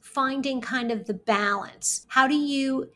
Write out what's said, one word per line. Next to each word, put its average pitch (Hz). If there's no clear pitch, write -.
finding 269
kind 240
of 220
the 208
balance? 202
How 262
do 277
you 269